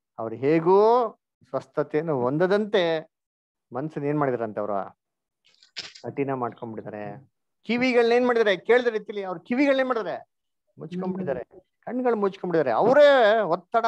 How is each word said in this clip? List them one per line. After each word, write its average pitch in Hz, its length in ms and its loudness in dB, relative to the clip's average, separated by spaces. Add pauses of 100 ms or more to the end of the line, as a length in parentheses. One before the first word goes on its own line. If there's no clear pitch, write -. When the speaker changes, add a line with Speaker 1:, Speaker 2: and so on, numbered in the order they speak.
(200)
Speaker 1:
ಅವ್ರು 110 160 -8
ಹೇಗೂ 190 760 2 (400)
ಸ್ವಸ್ಥತೆಯನ್ನು 151 720 -4
ಹೊಂದದಂತೆ 175 920 0 (600)
ಮನ್ಸನ್ 147 300 -8
ಏನ್ 147 160 -2
ಮಾಡಿದಾರಂತೆ, 117 400 -4
ಅವ್ರು 104 400 -6 (1040)
ಕಠಿಣ 131 300 -4
ಮಾಡ್ಕೊಂಡ್ಬಿಟ್ಟಿದ್ದಾರೆ. 110 1000 -10 (340)
ಕಿವಿಗಳನ್ನ 240 460 2
ಏನ್ 247 160 2
ಮಾಡಿದಾರೆ, 220 300 2
ಕೇಳಿದ 240 300 2
ರೀತಿಲಿ 208 360 -6
ಅವ್ರ 185 140 -8
ಕಿವಿಗಳನ್ನ 269 420 0
ಏನ್ 262 80 0
ಮಾಡಿದಾರೆ, 180 400 -6 (520)
ಮುಚ್ಕೊಂಡ್ಬಿಟ್ಟಿದ್ದಾರೆ, 180 600 -6
Speaker 2:
ಹ್ಮ್. - 220 -16
Speaker 1:
ಕಣ್ಗಳು 240 540 -4
ಮುಚ್ಕೊಂಡ್ಬಿಟ್ಟಿದ್ದಾರೆ. 165 640 0
ಅವರೇ 247 600 6
ಒತ್ತಡ 190 480 -2